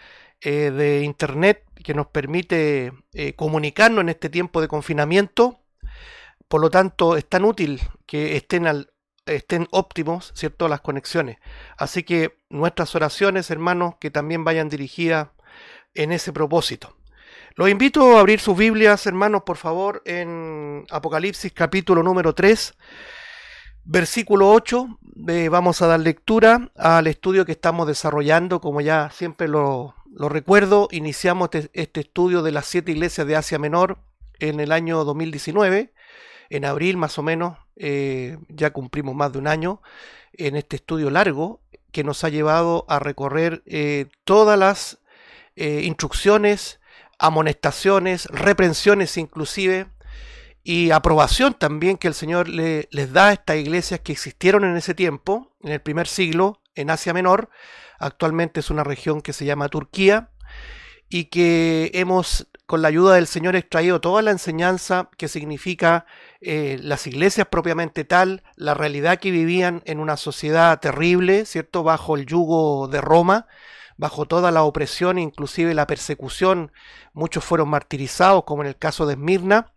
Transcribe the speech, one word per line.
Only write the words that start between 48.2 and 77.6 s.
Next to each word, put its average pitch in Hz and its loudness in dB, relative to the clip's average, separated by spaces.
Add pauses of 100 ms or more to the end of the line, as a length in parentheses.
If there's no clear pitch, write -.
reprensiones 190 2
inclusive, 185 -4 (760)
y 170 2
aprobación 156 4
también 170 -2
que - -6
el 156 0
Señor 170 -2
le, 160 -4
les 139 -6
da 190 6
a 208 6
estas 160 -2
iglesias 165 -4
que - -10
existieron 185 0
en 175 0
ese 170 -4
tiempo, 185 -4
en 151 -10
el 147 -6
primer 156 -6
siglo, 185 -2 (140)
en 147 -6
Asia 160 -4
Menor. 185 0 (480)
Actualmente 160 -4
es - -8
una 151 -2
región 151 -4
que 147 -12
se 143 -10
llama 143 -4
Turquía, 190 0 (800)
y 175 -6
que 165 2
hemos, 180 0 (180)
con 160 0
la 160 4
ayuda 180 6
del 170 6
Señor, 175 -2
extraído 170 0
toda 190 2
la 214 2
enseñanza 180 -2
que 160 -8
significa, 165 -2 (340)
eh, 147 -6
las 143 -6
iglesias 175 0
propiamente 165 -4
tal, 185 2 (140)
la 147 -2
realidad 151 -2
que 196 -4
vivían 175 0
en 156 -8
una 156 -4
sociedad 160 2
terrible, 180 2
¿cierto?, 208 -6
bajo 156 0
el 139 -8
yugo 156 0
de 139 -4
Roma, 170 4 (500)
bajo 151 -6
toda 175 2
la 160 4
opresión, 151 -2
inclusive 165 -4
la 151 0
persecución. 160 -4 (400)
Muchos 160 -6
fueron 160 0